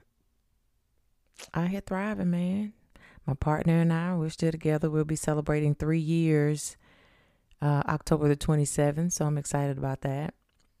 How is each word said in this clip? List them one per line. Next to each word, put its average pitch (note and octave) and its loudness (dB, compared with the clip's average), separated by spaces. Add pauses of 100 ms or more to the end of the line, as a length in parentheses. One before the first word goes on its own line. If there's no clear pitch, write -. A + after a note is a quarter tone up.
(1500)
out E3+ 0
here G3 -4
thriving, F#3+ -4
man. F#3 -2 (540)
My C3+ -2
partner E3 2
and E3 4
I, F3 -2
we're D#3+ -2
still E3 -2
together. D#3 0
We'll D#3 0
be D#3 -2
celebrating D3+ 0
three D#3 0
years, D3+ 2 (840)
uh, D3 2
October D3+ 0
the D3 6
twenty-seventh, D3+ 0
so D#3 0
I'm D3 0
excited C#3+ -2
about C3+ -4
that. C#3 -4 (460)